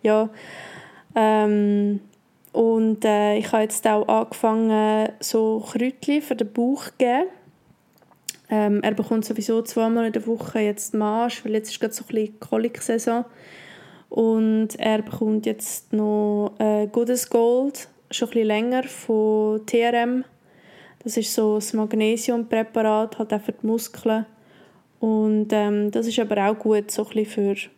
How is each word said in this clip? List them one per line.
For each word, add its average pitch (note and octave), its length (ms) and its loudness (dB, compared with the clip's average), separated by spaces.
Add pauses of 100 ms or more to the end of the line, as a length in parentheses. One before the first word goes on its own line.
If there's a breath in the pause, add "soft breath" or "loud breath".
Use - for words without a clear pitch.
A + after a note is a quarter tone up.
ja. G#3+ 260 4 (840 loud breath)
Ähm, G#3 840 4 (520)
und, A3 520 2
äh, G#3 340 4
ich - 140 -4
habe A3 120 4
jetzt G#3+ 220 -4
auch G#3+ 220 4
angefangen, A3 1000 2 (100)
so A3 500 0
Kräutchen C4 520 -2
für C4+ 140 -4
den G#3+ 160 -4
Bauch B3 340 0
zu - 120 -14
geben. B3+ 260 2 (1200)
Ähm, G#3 340 2
er G#3+ 100 0
bekommt A3 320 0
sowieso A3+ 380 -2
zweimal A3+ 440 0
in G#3+ 60 -4
der A3 140 -4
Woche A3+ 340 -4
jetzt G#3 340 -4
Marsch, A3 500 -2
weil G#3+ 100 -4
jetzt G#3+ 160 -2
ist - 100 -12
gerade G#3+ 120 -2
so - 120 -12
ein - 100 -18
bisschen G#3+ 260 -4
Koliksaison. A#3 840 -2 (840 loud breath)
Und A3 600 2 (100)
er G#3+ 240 0
bekommt G#3+ 440 -2
jetzt - 460 -6
noch, G#3 680 0
äh, G#3+ 260 2
Goodness A#3+ 420 0
Gold, B3 600 2 (220)
schon - 180 -2
ein - 40 -14
bisschen A3+ 140 2
länger, A#3+ 380 0
von G#3+ 840 0
T A#3 140 2
R A#3+ 140 2
M. B3 300 0 (760 loud breath)
Das A3 140 -6
ist G#3+ 180 -2
so G#3+ 240 2
ein G#3 180 -4
Magnesiumpräparat, A3 1400 0
halt G#3+ 160 -4
auch G#3 60 -2
für G#3 120 -6
die - 140 -8
Muskeln. A3 580 -2 (760 loud breath)
Und, G#3+ 520 2
ähm, G#3 380 0
das A3+ 160 -2
ist A#3 140 -2
aber G#3 280 0
auch G#3+ 100 0
gut, G#3 340 0
so G#3+ 120 -4
ein - 40 -10 (160)
bisschen G3+ 320 -2
für - 220 -12